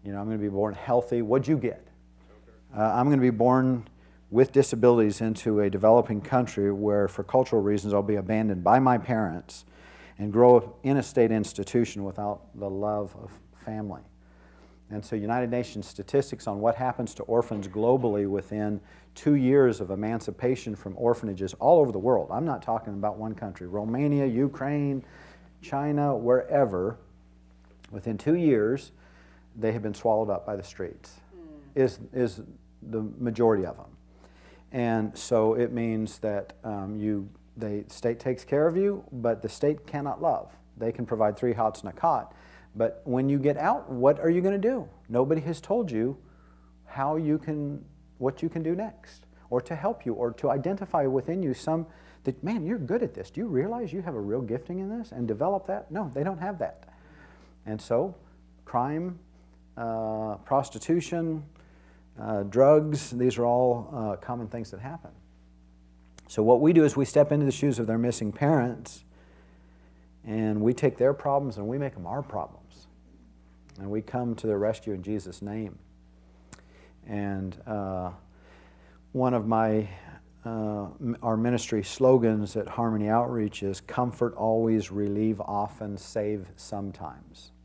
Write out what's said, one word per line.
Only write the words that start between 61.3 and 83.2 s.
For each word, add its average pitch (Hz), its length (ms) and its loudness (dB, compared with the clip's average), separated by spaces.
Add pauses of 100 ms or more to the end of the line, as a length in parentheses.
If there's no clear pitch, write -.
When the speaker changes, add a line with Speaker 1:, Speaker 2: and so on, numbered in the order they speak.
Speaker 1:
uh, 107 240 -4
drugs, 143 680 4
these 123 260 0
are 120 80 0
all, 120 480 2
uh, 107 240 -4
common 120 300 -10
things 113 240 -10
that 95 100 -14
happen. 147 300 -14 (1160)
So - 160 -2
what 120 160 8
we 156 140 6
do 160 100 8
is 147 140 4
we 139 80 2
step 147 260 4
into 147 140 2
the 135 60 2
shoes 139 260 0
of 113 100 -2
their 113 100 0
missing 117 340 -2
parents, 123 720 0 (1200)
and 107 360 -2
we 117 120 2
take - 240 0
their 135 160 4
problems 139 440 -2
and 104 100 -8
we 127 100 -6
make 143 160 -6
them 87 140 -12
our 135 160 -6
problems. - 640 -12 (920)
And 98 140 -10
we 107 100 -2
come 120 340 -4
to 110 120 -6
their 104 100 0
rescue 107 360 -2
in 92 100 -8
Jesus' 95 380 -8
name. 104 360 -10 (1300)
And, 98 640 -6
uh, 95 440 -6 (1000)
one 127 220 0
of 110 120 0
my, 110 440 2 (560)
uh, 107 420 -6 (140)
m-, 120 200 -4
our 113 140 0
ministry 117 480 0
slogans 113 720 4
at 107 140 -4
Harmony 110 400 -2
Outreach 113 520 0